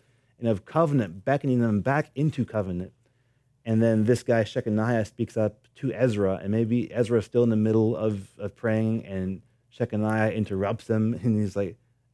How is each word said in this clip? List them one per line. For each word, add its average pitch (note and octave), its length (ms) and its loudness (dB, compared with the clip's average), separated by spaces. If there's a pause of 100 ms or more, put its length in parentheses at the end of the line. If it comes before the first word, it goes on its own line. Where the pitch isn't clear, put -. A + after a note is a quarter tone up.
(400)
and A#2 80 -2
of G#2 180 0
covenant, C3 580 0
beckoning C3+ 360 0
them G#2+ 220 2
back C#3 340 -2
into C3+ 300 -2
covenant. F#2 480 -4 (680)
And A2+ 160 0
then A2 260 4
this A#2+ 180 2
guy, A2+ 200 2
Shechaniah, A2 640 -2
speaks - 320 -6
up G#2+ 380 -2
to C3 180 -6
Ezra, G2+ 480 2
and G2 100 -4
maybe A2+ 400 0
Ezra's A2+ 340 0
still A#2+ 180 2
in A#2+ 60 4
the A2 60 2
middle A2 400 2
of, G2+ 320 -4 (120)
of G#2 160 -8
praying, A2 500 -2
and F#2+ 380 -6 (340)
Shechaniah A2 580 0
interrupts G2+ 540 -2
him, A2 240 0
and A2 260 0
he's G2+ 160 -2
like, G2 220 -4 (360)